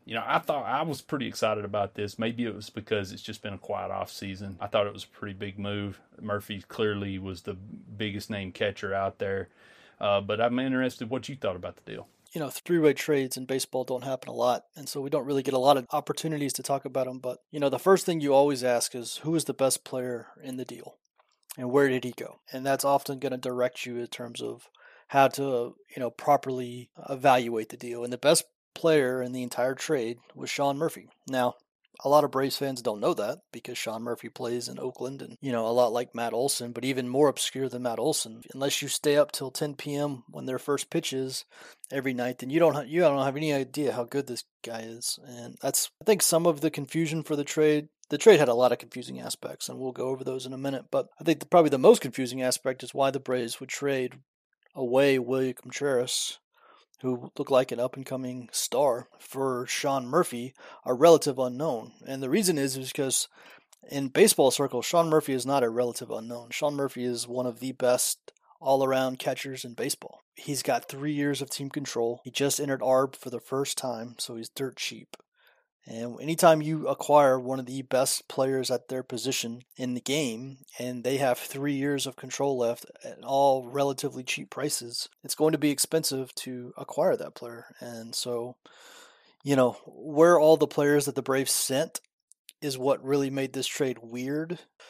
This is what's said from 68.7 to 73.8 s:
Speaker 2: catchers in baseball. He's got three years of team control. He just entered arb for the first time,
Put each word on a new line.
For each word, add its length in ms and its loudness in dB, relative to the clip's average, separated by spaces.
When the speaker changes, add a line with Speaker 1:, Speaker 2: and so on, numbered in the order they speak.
Speaker 2:
catchers 460 -6
in 100 -14
baseball. 460 -6
He's 260 -6
got 260 0
three 240 -6
years 300 0
of 80 -8
team 200 -8
control. 520 -4
He 80 -16
just 300 0
entered 200 -2
arb 360 2
for 140 -14
the 100 -6
first 360 -4
time, 420 -8